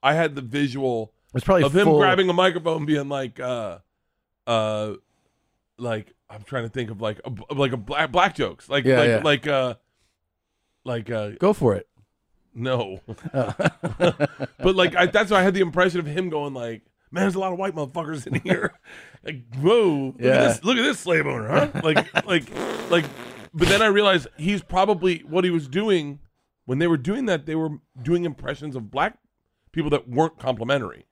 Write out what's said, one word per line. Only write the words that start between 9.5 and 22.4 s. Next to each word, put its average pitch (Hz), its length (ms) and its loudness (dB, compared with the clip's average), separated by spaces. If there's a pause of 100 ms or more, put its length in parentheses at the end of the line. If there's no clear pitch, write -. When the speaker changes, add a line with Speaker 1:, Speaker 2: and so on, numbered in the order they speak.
Speaker 1:
like, 117 260 -8
uh, 107 200 -6 (100)
Speaker 2:
Go 196 120 4
for 123 220 4
it. 92 140 -8 (680)
Speaker 1:
No. 117 500 -4
<laughs> - 300 -14
Speaker 2:
Oh. 123 240 -2
<laughs> 160 680 0 (320)
Speaker 1:
But, 185 180 2
like, 180 200 4
I, 175 100 6
that's 202 240 2
why 202 100 4
I - 20 4
had 190 120 4
the 196 60 0
impression 180 400 2
of 160 60 -6
him 170 240 -4
going, 143 240 -6
like, 117 280 -10 (280)
"Man, 170 140 -2
there's 196 100 0
a 190 40 -4
lot 190 140 -2
of 175 60 -8
white 190 160 -4
motherfuckers 151 520 -8
in - 140 -6
here." - 380 -2
<laughs> - 460 -20
Like, - 180 -10 (140)
"Whoa, 160 500 4
look 131 140 -10
Speaker 2:
Yeah. 123 100 4
Speaker 1:
at 131 80 6 (100)
this, 113 160 -2
look 247 120 2
at 233 60 0
this 269 160 0
slave 160 280 0
owner, 120 220 -6
huh?" 285 280 2
Speaker 2:
<laughs> - 80 -4
Speaker 1:
Like, - 420 -2
like, 175 240 -2 (400)